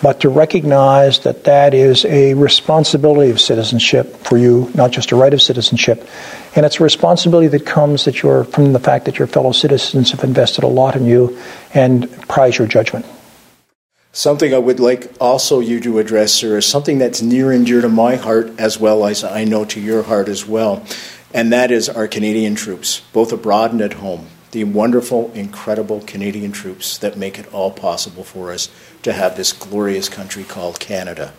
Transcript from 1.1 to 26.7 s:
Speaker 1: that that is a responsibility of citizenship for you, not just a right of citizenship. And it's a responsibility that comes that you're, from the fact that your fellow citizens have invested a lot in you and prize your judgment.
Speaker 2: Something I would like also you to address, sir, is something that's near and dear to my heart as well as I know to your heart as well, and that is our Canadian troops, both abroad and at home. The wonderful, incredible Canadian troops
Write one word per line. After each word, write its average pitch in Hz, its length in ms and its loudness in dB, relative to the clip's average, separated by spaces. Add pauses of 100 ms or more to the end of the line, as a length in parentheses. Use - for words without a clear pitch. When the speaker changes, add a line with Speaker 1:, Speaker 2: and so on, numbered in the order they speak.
Speaker 1:
that - 240 -4
that 143 300 6
is 131 320 4
a 139 300 4
responsibility 143 960 2
of 110 100 0
citizenship 117 760 0
for - 200 0
you, 123 380 4
not 123 160 2
just - 200 -4
a 120 60 4
right 135 160 6
of 135 80 2
citizenship. 120 680 0 (480)
And 151 100 4
it's - 140 -2
a 160 40 4
responsibility 170 640 4
that 147 180 0
comes 147 400 2
that 131 160 -2
you're, 135 240 2
from 143 260 2
the 131 80 2
fact 135 260 0
that 139 140 -6
your 135 80 0
fellow 131 240 0
citizens 135 600 0
have 131 120 -4
invested 131 400 0
a 131 40 2
lot 131 280 2
in 127 100 0
you 123 320 4 (360)
and 127 360 2 (200)
prize 131 280 2
your 117 100 0
judgment. - 380 -2 (1080)
Speaker 2:
Something 147 400 0
I 131 60 4
would 123 200 0
like 123 400 0
also 131 400 0
you 117 220 -2
to 113 180 -2
address, 107 320 0
sir, 107 280 -2
is 104 60 -2
something 143 320 -2
that's 123 240 -2
near 127 300 0
and 123 140 4
dear 120 160 2
to 120 80 0
my 113 260 2
heart 113 420 -2
as 110 220 -4
well 107 260 2
as 104 180 -4
I 107 200 -6
know 107 220 -2
to 107 160 -12
your 107 220 -2
heart 101 260 -2
as 95 160 -8
well, 107 400 -4 (480)
and 117 180 0
that 123 200 2
is 117 180 0
our 110 180 -6
Canadian 107 460 -2
troops, - 480 -8 (120)
both 117 180 0
abroad 110 400 0
and 117 100 -2
at 101 120 -4
home. 95 340 -12 (240)
The 110 140 -6
wonderful, 117 680 -2
incredible 107 680 -8
Canadian 101 500 -10
troops - 480 -12